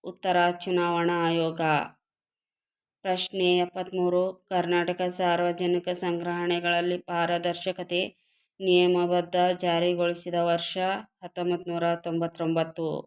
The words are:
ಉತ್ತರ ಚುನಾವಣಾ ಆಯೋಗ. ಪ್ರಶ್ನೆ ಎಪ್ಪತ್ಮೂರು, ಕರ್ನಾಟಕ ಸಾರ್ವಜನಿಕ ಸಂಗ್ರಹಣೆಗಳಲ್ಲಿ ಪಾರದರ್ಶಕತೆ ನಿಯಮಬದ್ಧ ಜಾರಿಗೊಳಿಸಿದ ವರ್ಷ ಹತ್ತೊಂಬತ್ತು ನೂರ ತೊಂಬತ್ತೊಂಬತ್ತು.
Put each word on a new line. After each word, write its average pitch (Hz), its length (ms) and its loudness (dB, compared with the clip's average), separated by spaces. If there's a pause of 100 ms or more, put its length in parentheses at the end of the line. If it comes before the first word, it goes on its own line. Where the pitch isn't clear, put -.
ಉತ್ತರ 180 340 0 (220)
ಚುನಾವಣಾ 175 640 0
ಆಯೋಗ. 165 380 0 (1400)
ಪ್ರಶ್ನೆ 185 420 0 (100)
ಎಪ್ಪತ್ಮೂರು, 180 640 0 (240)
ಕರ್ನಾಟಕ 175 540 0 (100)
ಸಾರ್ವಜನಿಕ 175 880 0
ಸಂಗ್ರಹಣೆಗಳಲ್ಲಿ 175 1040 -2
ಪಾರದರ್ಶಕತೆ 175 960 -2 (580)
ನಿಯಮಬದ್ಧ 180 760 2 (240)
ಜಾರಿಗೊಳಿಸಿದ 175 840 0
ವರ್ಷ 170 300 0 (460)
ಹತ್ತೊಂಬತ್ತು 175 500 -4
ನೂರ 170 160 -2 (160)
ತೊಂಬತ್ತೊಂಬತ್ತು. 165 880 -2 (200)